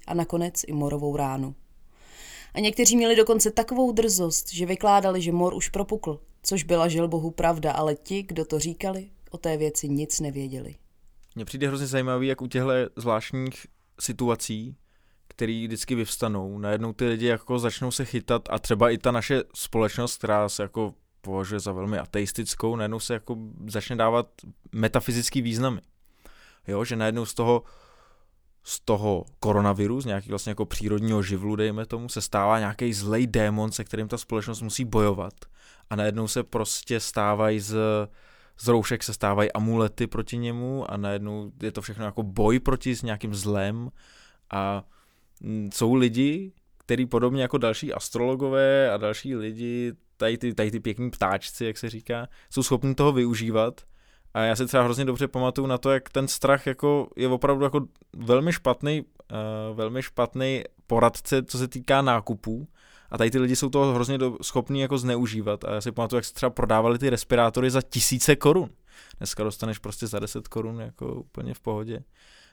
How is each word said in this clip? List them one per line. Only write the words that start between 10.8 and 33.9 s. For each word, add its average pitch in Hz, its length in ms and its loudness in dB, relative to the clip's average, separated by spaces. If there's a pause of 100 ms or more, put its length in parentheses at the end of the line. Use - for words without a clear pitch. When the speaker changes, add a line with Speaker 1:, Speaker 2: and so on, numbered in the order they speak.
Speaker 2:
Mně 113 100 -8
přijde 135 240 -2
hrozně 139 180 -2
zajímavý, 127 400 0
jak 131 160 -2
u 127 40 -6
těchto 127 240 0 (260)
zvláštních 120 680 -4 (340)
situací, 113 760 -2 (640)
který 113 280 -2
vždycky 113 280 -4
vyvstanou, 104 640 -4
najednou 107 340 -2
ty 123 140 -2
lidi 117 200 0
jako 120 320 0
začnou 120 320 -2
se 135 140 -4
chytat 117 460 -2
a 110 80 -2
třeba 117 320 4
i 117 80 0
ta 123 120 0
naše 120 320 0 (120)
společnost, - 640 -2
která 104 300 2
se 101 140 -4
jako 104 320 -4 (260)
považuje 95 400 -4
za 95 120 -6
velmi 98 260 -4
ateistickou, 107 800 -2
najednou 110 240 -4
se - 140 -4
jako 113 220 -8 (300)
začne 110 300 -6
dávat 113 300 4 (460)
metafyzický 117 680 0
významy. 117 380 -2 (880)
Jo, 101 160 -2
že 120 120 -4
najednou 110 300 0
z - 80 -10
toho, 120 280 4 (1000)
z - 160 -10
toho 104 440 0 (160)
koronaviru, 104 600 2
z 131 60 -8
nějakého 101 240 -4
vlastně 104 200 -6
jako 101 160 -4
přírodního 104 560 0
živlu, 101 340 -2
dejme 110 300 -2
tomu, 117 220 -8
se 110 120 -6
stává 107 380 2
nějaký 107 340 -2
zlej 104 340 0
démon, 107 460 0
se 110 120 -6
kterým 107 240 -6